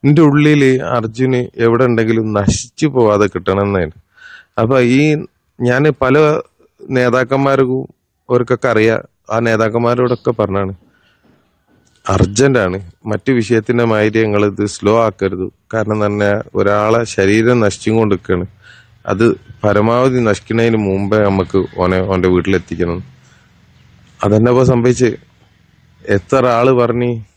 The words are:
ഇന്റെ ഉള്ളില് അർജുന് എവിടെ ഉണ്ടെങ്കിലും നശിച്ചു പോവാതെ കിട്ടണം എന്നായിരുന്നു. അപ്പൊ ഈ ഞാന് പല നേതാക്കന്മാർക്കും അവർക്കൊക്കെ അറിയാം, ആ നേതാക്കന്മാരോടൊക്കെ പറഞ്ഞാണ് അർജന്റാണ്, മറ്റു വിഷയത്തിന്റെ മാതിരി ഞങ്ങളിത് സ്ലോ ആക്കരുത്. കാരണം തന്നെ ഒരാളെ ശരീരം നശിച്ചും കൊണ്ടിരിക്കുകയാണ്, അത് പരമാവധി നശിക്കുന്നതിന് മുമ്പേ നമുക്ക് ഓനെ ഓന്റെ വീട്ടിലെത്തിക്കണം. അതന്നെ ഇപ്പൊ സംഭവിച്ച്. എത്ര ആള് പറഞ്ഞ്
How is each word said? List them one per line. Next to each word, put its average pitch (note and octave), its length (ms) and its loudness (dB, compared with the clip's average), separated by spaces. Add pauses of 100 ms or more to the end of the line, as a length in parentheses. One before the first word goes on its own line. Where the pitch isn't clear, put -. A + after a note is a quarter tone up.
ഇന്റെ D3 180 4
ഉള്ളില് D3 600 4
അർജുന് A#2+ 720 -2
എവിടെ A#2 300 2
ഉണ്ടെങ്കിലും A2+ 480 0
നശിച്ചു - 540 -2
പോവാതെ G#2+ 380 2
കിട്ടണം F#2+ 360 -2
എന്നായിരുന്നു. G2 420 -4 (580)
അപ്പൊ B2+ 180 2
ഈ C#3+ 460 0 (360)
ഞാന് B2+ 280 2
പല D3+ 520 0 (480)
നേതാക്കന്മാർക്കും C3 1000 0 (420)
അവർക്കൊക്കെ B2 380 -2
അറിയാം, A2 360 2 (280)
ആ A2 80 -2
നേതാക്കന്മാരോടൊക്കെ A#2 920 -2
പറഞ്ഞാണ് G2 420 -4 (1400)
അർജന്റാണ്, G2 800 0 (140)
മറ്റു G#2+ 260 -4
വിഷയത്തിന്റെ A#2 520 0
മാതിരി A2 400 2
ഞങ്ങളിത് G#2 420 0
സ്ലോ A2 400 0
ആക്കരുത്. F#2 460 -4 (220)
കാരണം G#2+ 320 -2
തന്നെ G#2 520 -2
ഒരാളെ G#2 460 0
ശരീരം A2+ 560 0
നശിച്ചും A2 360 -2
കൊണ്ടിരിക്കുകയാണ്, G2 500 -2 (600)
അത് G#2 300 0
പരമാവധി A#2 840 0
നശിക്കുന്നതിന് A2+ 580 0
മുമ്പേ G2 400 -2
നമുക്ക് G2 480 0 (120)
ഓനെ F#2 240 0
ഓന്റെ F#2 280 0
വീട്ടിലെത്തിക്കണം. F2 720 -2 (1200)
അതന്നെ G#2+ 280 2
ഇപ്പൊ B2+ 120 4
സംഭവിച്ച്. B2 520 2 (920)
എത്ര B2 380 0
ആള് A#2+ 260 2
പറഞ്ഞ് A#2+ 520 0 (140)